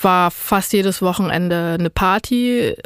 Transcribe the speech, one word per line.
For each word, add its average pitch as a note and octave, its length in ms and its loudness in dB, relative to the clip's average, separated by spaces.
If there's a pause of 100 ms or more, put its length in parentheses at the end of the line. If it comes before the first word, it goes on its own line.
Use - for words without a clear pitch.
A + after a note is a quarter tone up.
war F3+ 300 4
fast - 420 -2
jedes F#3+ 300 0
Wochenende F3 760 0
eine E3+ 140 -2
Party. A#3+ 840 0 (140)